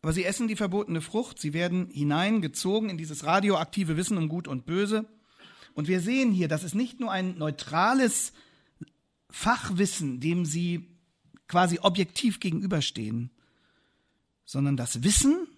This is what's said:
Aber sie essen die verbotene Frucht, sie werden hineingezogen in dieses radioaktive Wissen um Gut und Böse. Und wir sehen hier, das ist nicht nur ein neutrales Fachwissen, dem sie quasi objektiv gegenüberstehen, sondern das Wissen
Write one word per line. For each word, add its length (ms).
Aber 100
sie 100
essen 240
die 80
verbotene 460
Frucht, 380
sie 140
werden 360
hineingezogen 1000
in 80
dieses 260
radioaktive 720
Wissen 220
um 100
Gut 180
und 200
Böse. 380
Und 140
wir 120
sehen 320
hier, 160
das 160
ist 120
nicht 240
nur 120
ein 280
neutrales 920
Fachwissen, 880
dem 260
sie 420
quasi 320
objektiv 600
gegenüberstehen, 920
sondern 320
das 260
Wissen 440